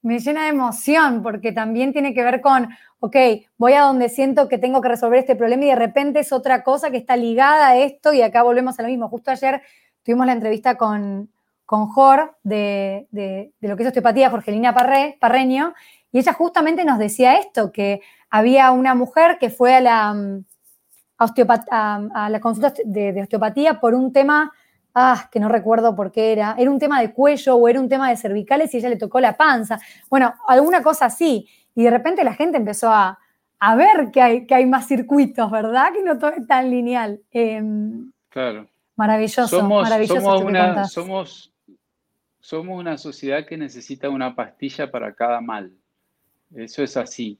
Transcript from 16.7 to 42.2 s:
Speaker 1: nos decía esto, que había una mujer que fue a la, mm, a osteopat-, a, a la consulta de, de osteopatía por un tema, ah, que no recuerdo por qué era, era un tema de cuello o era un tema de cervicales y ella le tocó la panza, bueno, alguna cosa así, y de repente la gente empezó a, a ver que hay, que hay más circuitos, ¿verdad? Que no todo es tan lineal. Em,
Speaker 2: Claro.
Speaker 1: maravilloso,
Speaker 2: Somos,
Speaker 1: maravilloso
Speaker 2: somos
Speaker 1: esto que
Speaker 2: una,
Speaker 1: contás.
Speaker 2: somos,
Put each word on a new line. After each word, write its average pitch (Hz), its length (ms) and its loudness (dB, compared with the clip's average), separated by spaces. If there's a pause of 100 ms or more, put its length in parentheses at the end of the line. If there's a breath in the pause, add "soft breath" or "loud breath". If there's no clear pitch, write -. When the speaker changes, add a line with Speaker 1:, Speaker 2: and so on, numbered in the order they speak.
Speaker 1:
nos 262 140 0
decía 247 400 2
esto, 240 340 -4
que 202 280 -4 (300 soft breath)
había 254 400 4
una 254 240 2
mujer 320 460 2
que 233 100 -2
fue 247 260 4
a 262 40 6
la, 220 340 2
mm, 196 300 -8 (720)
a 233 60 2
osteopat-, 233 460 0
a, 208 560 -4
a - 20 -6
la 214 120 -4
consulta 233 340 -2 (100)
de, 202 280 -4
de 196 100 -6
osteopatía 233 580 -2
por 233 140 2
un 254 180 -2
tema, 294 400 2 (420 soft breath)
ah, 247 380 2
que 220 80 -2
no 208 80 -2
recuerdo 220 480 0
por 190 160 -6
qué 220 200 0
era, 214 260 -2
era 254 120 2
un 277 80 -2
tema 285 220 0
de 226 120 -2
cuello 269 440 2
o 233 120 6
era 247 120 2
un 254 80 -4
tema 269 220 0
de 233 60 -2
cervicales 226 580 -2
y - 20 -4
ella 240 140 -4
le 226 60 -4
tocó 214 220 -4
la 233 180 2
panza, 233 440 0 (300 loud breath)
bueno, 254 240 2 (120)
alguna 294 360 4
cosa 311 240 2
así, 233 420 -2 (260 soft breath)
y 233 80 0
de 233 80 4
repente 311 320 0
la 240 120 -2
gente 302 240 -2
empezó 220 340 -2
a, 190 260 0 (400)
a 214 160 2
ver 311 380 4
que 269 80 2
hay, 247 260 4
que 269 80 2
hay 254 120 4
más 254 200 0
circuitos, 247 640 0
¿verdad? 226 440 0
Que 392 100 -4
no 311 140 -2
todo 294 120 -2
es 285 160 -10
tan 262 240 0
lineal. 240 500 -4 (120)
Em, 220 800 -6 (160)
Speaker 2:
Claro. 113 400 -8 (260)
Speaker 1:
maravilloso, 220 540 -2
Speaker 2:
Somos, 202 340 0
Speaker 1:
maravilloso 214 380 0
Speaker 2:
somos 196 140 0
Speaker 1:
esto 190 120 0
que 202 40 -4
Speaker 2:
una, 185 160 2
Speaker 1:
contás. 185 260 -4
Speaker 2:
somos, 185 600 -12 (840)